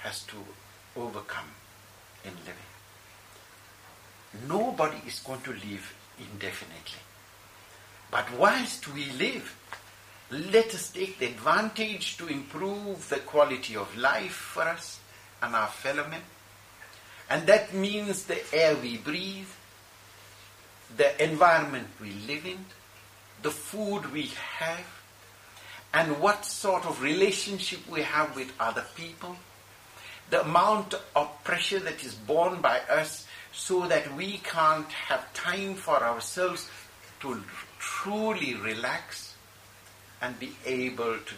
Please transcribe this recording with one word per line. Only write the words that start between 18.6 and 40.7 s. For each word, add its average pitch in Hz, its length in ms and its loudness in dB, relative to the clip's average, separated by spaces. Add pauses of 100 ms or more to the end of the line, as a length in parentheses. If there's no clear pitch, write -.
we 123 220 -4
breathe, 190 500 -6 (1500)
the 143 260 6
environment 156 640 6 (140)
we 104 100 -10
live 139 340 -8
in, 185 200 -10 (760)
the 151 100 0
food 202 600 -4
we 139 200 -4 (280)
have, 170 260 -4 (1080)
and 151 260 4
what 202 260 4
sort 185 400 0
of 135 160 -2
relationship 190 840 2
we 160 140 -2
have 151 340 0
with 131 240 -6
other 113 260 0 (100)
people, 170 400 -10 (920)
the 165 120 6
amount 190 540 6 (200)
of - 280 2
pressure 175 360 0
that 160 240 -6
is 117 120 -10
borne 160 440 2
by 127 200 4 (100)
us 156 380 2 (240)
so 180 360 0
that 147 280 2
we 190 240 -4
can't 156 520 4
have - 420 -2
time 196 420 -2
for 147 280 2
ourselves 170 640 -2 (520)
to 120 200 -4 (380)
truly 202 760 -2
relax 110 800 -4 (840)
and 123 180 -6
be 127 160 -10 (100)
able 123 540 -2